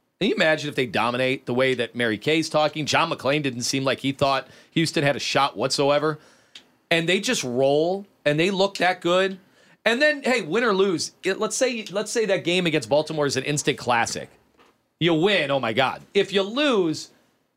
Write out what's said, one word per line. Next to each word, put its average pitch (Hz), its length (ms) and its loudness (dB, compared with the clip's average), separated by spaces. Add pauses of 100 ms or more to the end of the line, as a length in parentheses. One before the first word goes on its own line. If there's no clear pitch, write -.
(220)
can 196 80 2
you 427 60 0
imagine 156 340 2
if 139 60 -10
they 135 100 0
dominate 123 600 -2
the 127 80 -4
way 131 200 2
that 117 200 -4
Mary 117 240 0
Kay's 156 320 0
talking? 151 360 0
John 147 260 0
McClain 147 320 -2
didn't 123 200 -6
seem 135 200 -2
like 131 160 0
he 135 140 -2
thought 135 340 -2 (240)
Houston 160 320 0
had 143 140 2
a - 20 -8
shot - 380 0
whatsoever. 143 640 0 (680)
And 165 200 0
they 202 100 2
just 226 240 -2
roll, 143 640 0 (160)
and 147 160 2
they 175 100 2
look 196 280 0
that 180 240 0
good. 185 380 0 (460)
And 233 160 2
then, 294 220 2
hey, 240 180 0
win 185 240 -2
or 214 80 2
lose, 190 400 0 (100)
it, 185 160 -4
let's 214 160 -4
say, 247 360 -2
let's 208 200 -6
say 226 140 0
that 190 180 0
game 175 220 0
against 147 240 0
Baltimore 151 360 0
is 123 120 -2
an 131 80 -2
instant 143 320 -2
classic. 113 520 -2 (680)
You 170 140 2
win, 160 360 2
oh 139 120 0
my 117 100 0
God. 123 300 0 (120)
If 190 200 2
you 196 80 4
lose, 208 720 0 (460)